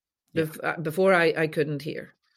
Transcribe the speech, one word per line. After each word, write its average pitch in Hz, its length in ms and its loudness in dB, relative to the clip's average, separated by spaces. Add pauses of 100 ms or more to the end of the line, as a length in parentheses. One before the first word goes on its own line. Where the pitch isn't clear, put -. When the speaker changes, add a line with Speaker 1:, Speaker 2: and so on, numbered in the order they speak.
(320)
Speaker 1:
Yeah. 160 120 0
Speaker 2:
Bef-, 156 180 -10
uh, 160 180 -2
before 185 340 2
I, 170 220 4
I 160 100 0
couldn't 151 360 -2
hear. - 320 -10 (220)